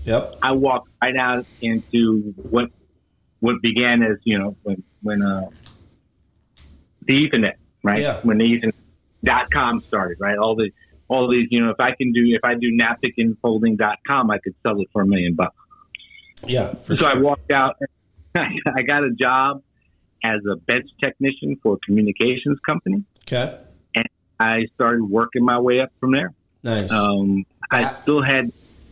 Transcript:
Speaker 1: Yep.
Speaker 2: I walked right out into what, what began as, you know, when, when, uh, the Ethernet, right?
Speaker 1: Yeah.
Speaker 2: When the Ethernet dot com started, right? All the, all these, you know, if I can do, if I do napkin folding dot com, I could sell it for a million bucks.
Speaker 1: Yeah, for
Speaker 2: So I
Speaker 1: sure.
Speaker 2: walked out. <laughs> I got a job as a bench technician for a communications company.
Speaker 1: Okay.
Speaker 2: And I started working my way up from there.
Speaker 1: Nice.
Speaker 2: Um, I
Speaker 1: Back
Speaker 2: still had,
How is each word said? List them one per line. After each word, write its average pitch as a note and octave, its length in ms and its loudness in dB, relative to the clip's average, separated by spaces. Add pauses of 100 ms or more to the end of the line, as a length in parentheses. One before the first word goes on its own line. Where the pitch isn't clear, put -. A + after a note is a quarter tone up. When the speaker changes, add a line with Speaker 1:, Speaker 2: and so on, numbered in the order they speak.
Speaker 1:
Yep. - 380 -2
Speaker 2:
I C3 100 2
walked C3 380 0 (120)
right B2+ 140 0
out B2 280 -2 (160)
into A2 760 0
what, A#2+ 340 0 (720)
what A2+ 220 0
began A#2+ 400 2
as, G#2+ 220 2
you A2 140 0
know, G2 260 -6
when, F#2+ 180 -6 (200)
when, G#2 220 -2
uh, F#2+ 240 -4 (1600)
the C3+ 80 2 (140)
Ethernet, A2+ 260 0 (280)
right? G#2 180 0
Speaker 1:
Yeah. C#3 220 -2
Speaker 2:
When A2 160 4
the A2+ 60 4
Ethernet A#2 280 2 (520)
dot B2 260 0
com A#2+ 320 0
started, F#2 380 -4
right? G2+ 180 -2
All A2 180 0
the, G#2+ 140 -2 (380)
all B2+ 220 0
these, A#2+ 200 2
you A#2+ 140 2
know, A2+ 60 2
if G#2+ 100 -4
I B2+ 140 0
can B2 180 -2
do, A#2+ 100 2 (120)
if A2 100 0
I A#2+ 100 0
do A#2+ 180 -2
napkin A#2 680 0
folding A2 360 0
dot G#2+ 300 -2
com, C3 240 0
I G#2 80 -2
could - 240 -10
sell G#2 180 -2
it F#2+ 120 -4
for G#2 100 0
a G2 40 2
million F2+ 280 2
bucks. F2 220 -2 (880)
Speaker 1:
Yeah, G#2 280 -2
for - 220 -4
Speaker 2:
So D#3+ 100 2
I C#3 60 4
Speaker 1:
sure. C3 100 2
Speaker 2:
walked C#3+ 280 0
out. C3+ 260 2 (340)
<laughs> - 260 -10
I C3+ 460 -2
got D3 220 0
a C3 60 0
job C3 520 0 (600)
as A2 180 -2 (100)
a F#2 60 -2
bench B2 320 -4 (140)
technician C#3 600 -4
for G#2 120 2
a - 40 -2
communications A2+ 880 0
company. F#3+ 380 -2 (180)
Speaker 1:
Okay. B2+ 340 -4 (380)
Speaker 2:
And A2+ 120 -2 (320)
I A2+ 360 0
started A#2 280 2
working A2+ 420 0
my B2 140 2
way B2 220 2
up C3 100 -2 (100)
from C3 120 0
there. D3+ 200 0 (300)
Speaker 1:
Nice. G#2+ 300 -2
Speaker 2:
Um, G2 520 2 (260)
I B2 120 0
Speaker 1:
Back C3 200 -6
Speaker 2:
still D3 200 2
had, C3 300 0 (400)